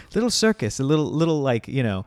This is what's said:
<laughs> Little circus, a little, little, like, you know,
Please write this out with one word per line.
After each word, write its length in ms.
<laughs> 120
Little 140
circus, 500
a 60
little, 260
little, 300
like, 260
you 160
know, 240